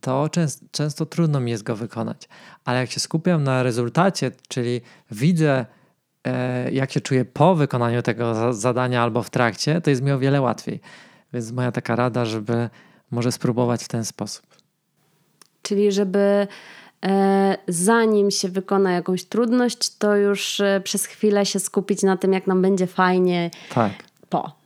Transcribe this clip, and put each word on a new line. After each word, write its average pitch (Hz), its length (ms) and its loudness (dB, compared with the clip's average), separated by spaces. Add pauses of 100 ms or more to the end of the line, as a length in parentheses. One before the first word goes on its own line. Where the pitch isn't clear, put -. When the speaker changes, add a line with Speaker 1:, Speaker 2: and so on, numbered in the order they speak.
Speaker 1:
to 135 300 -2
częs-, 160 400 -2
często 151 360 -4
trudno 151 340 0
mi 120 100 -2
jest 107 120 -4
go 117 140 -4
wykonać. 113 520 -8 (360)
Ale 123 140 -2
jak 123 120 -2
się - 100 -8
skupiam 160 440 0
na 131 180 2
rezultacie, 127 680 0 (180)
czyli 120 320 -4 (300)
widzę, 139 560 2 (600)
e, 127 460 -2
jak 135 200 -2
się - 80 0
czuję 127 240 0
po 175 300 4
wykonaniu 120 480 0
tego 117 320 -2
za-, 117 180 0
zadania 123 500 0
albo 117 200 0
w - 80 -10
trakcie, 127 500 0
to 156 100 0
jest 131 120 0
mi 139 100 0
o 135 60 0
wiele 135 220 2
łatwiej. 117 400 -4 (520)
Więc 117 200 -6
moja 123 200 -2
taka 117 240 -2
rada, 123 280 0
żeby 113 460 -4 (400)
może 120 220 -2
spróbować 120 520 -2
w - 40 -16
ten 113 160 -4
sposób. - 420 -12 (1160)
Speaker 2:
Czyli 202 300 2
żeby, 202 540 2 (580)
e, 196 520 4 (120)
zanim 202 600 4
się 190 180 -4
wykona 190 440 0
jakąś 175 320 -2
trudność, 240 720 0
to 208 200 2
już, 202 440 0
e, 196 240 2
przez 196 200 -4
chwilę 202 420 0
się 196 140 -2
skupić 196 420 -2
na 190 140 4
tym, 190 160 0
jak 190 140 0
nam 185 160 2
będzie 185 240 2
fajnie 180 640 2 (240)
Speaker 1:
Tak. 107 180 2 (360)
Speaker 2:
po. - 380 -6